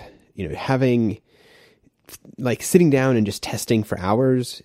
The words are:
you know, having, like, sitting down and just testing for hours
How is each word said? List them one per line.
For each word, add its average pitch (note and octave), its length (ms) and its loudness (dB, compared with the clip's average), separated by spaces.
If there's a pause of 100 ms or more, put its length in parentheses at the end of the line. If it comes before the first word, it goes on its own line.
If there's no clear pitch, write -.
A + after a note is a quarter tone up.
(340)
you F2+ 140 -8
know, C#2+ 80 -8
having, B2 640 0 (1160)
like, A#2+ 240 -4
sitting F3 300 4
down C3 260 2
and G#2+ 80 2
just G2+ 160 -6
testing A2 420 -2
for - 160 -6
hours B2 640 0